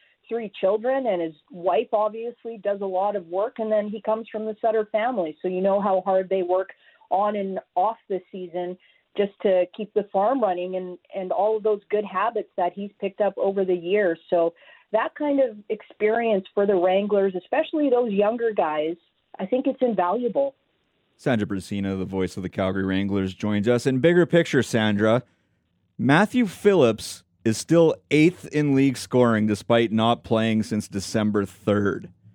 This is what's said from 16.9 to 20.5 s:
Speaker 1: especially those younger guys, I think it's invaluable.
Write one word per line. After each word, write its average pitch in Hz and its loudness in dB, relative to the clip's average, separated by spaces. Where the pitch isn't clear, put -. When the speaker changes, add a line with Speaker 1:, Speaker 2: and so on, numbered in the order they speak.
Speaker 1:
especially 294 -2
those 240 2
younger 220 0
guys, 160 -2
I 190 -6
think 254 -2
it's 269 -2
invaluable. 190 0